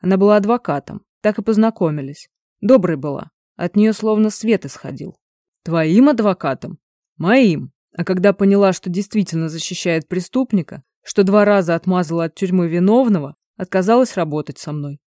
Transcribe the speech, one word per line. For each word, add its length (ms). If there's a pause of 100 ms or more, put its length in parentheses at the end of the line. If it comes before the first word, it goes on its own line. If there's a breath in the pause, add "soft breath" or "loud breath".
Она 160
была 200
адвокатом. 680 (160)
Так 180
и 40
познакомились. 840 (320)
Доброй 360
была. 340 (260)
От 200
нее 160
словно 380
свет 340
исходил». 520 (480)
«Твоим 440
адвокатом?» 720 (380)
Моим. 560 (220)
А 100
когда 280
поняла, 400
что 180
действительно 580
защищает 600
преступника, 760 (220)
что 200
два 200
раза 300
отмазала 500
от 100
тюрьмы 340
виновного, 680 (200)
отказалась 600
работать 420
со 140
мной. 340